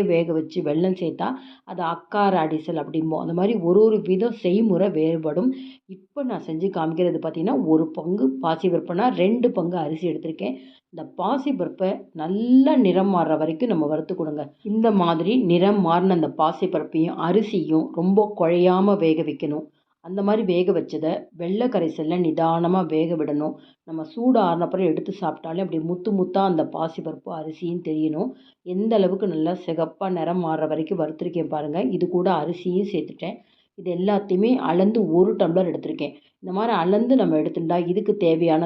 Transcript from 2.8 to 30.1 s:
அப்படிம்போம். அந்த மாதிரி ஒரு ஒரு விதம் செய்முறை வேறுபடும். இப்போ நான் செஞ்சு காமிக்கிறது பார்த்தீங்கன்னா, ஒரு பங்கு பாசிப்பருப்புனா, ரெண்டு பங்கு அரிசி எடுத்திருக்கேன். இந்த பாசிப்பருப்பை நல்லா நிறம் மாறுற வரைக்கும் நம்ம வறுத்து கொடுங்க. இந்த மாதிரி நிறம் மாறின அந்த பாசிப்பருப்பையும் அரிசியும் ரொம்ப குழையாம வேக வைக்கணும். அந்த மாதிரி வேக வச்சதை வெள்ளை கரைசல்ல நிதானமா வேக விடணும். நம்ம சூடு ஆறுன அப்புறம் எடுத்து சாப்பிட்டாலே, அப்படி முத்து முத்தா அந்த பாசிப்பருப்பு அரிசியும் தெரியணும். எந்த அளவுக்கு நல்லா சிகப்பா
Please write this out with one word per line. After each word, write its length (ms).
அப்படிம்போம். 420
அந்த 100
மாதிரி 280
ஒரு 200
ஒரு 200
விதம் 400
செய்முறை 480
வேறுபடும். 600
இப்போ 340
நான் 240
செஞ்சு 240
காமிக்கிறது 500
பார்த்தீங்கன்னா, 460
ஒரு 240
பங்கு 360
பாசிப்பருப்புனா, 720
ரெண்டு 340
பங்கு 280
அரிசி 300
எடுத்திருக்கேன். 480
இந்த 160
பாசிப்பருப்பை 720
நல்லா 640
நிறம் 340
மாறுற 240
வரைக்கும் 360
நம்ம 140
வறுத்து 280
கொடுங்க. 280
இந்த 280
மாதிரி 400
நிறம் 380
மாறின 340
அந்த 200
பாசிப்பருப்பையும் 840
அரிசியும் 720
ரொம்ப 320
குழையாம 600
வேக 240
வைக்கணும். 420
அந்த 180
மாதிரி 220
வேக 280
வச்சதை 400
வெள்ளை 340
கரைசல்ல 540
நிதானமா 640
வேக 300
விடணும். 380
நம்ம 200
சூடு 360
ஆறுன 260
அப்புறம் 240
எடுத்து 220
சாப்பிட்டாலே, 520
அப்படி 180
முத்து 300
முத்தா 320
அந்த 240
பாசிப்பருப்பு 640
அரிசியும் 500
தெரியணும். 460
எந்த 300
அளவுக்கு 360
நல்லா 220
சிகப்பா 460